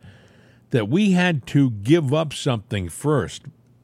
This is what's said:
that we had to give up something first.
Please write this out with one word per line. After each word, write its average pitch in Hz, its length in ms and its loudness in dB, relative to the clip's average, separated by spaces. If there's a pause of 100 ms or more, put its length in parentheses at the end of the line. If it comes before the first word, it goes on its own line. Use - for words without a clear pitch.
(720)
that 107 180 0
we 190 240 2
had 175 340 0
to 139 240 2
give 127 420 2
up 156 200 -2
something 104 560 -4
first. 131 540 -4 (400)